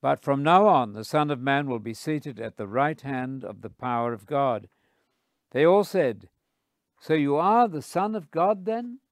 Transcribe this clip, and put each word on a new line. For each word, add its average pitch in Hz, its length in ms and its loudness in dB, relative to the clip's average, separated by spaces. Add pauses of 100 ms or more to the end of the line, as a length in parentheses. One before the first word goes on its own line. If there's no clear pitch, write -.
But 143 200 0
from 143 220 -2
now 180 240 6
on, 131 260 4
the 107 120 -12
Son 151 260 0
of 131 100 -4
Man 139 260 0
will 123 140 -4
be 110 140 -8
seated 147 440 -6
at 113 200 -10
the 104 100 -8
right 139 320 -2
hand 131 440 -8
of 101 180 -14
the 104 80 -14
power 120 420 -4
of 107 140 -12
God." 131 420 -2 (840)
They 139 140 2
all 190 180 6
said, 147 480 -2 (720)
"So - 140 0
you 143 220 2
are 214 300 4
the 156 160 -6
Son 208 320 -4
of 175 160 -10
God 185 360 0
then?" 240 340 -6 (120)